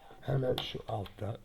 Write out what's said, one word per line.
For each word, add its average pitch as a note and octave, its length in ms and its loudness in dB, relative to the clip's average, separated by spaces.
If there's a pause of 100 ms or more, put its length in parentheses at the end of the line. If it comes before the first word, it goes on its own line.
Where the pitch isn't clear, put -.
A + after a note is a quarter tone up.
(220)
Hemen C3 340 4
şu - 320 -2
altta G#2 580 -2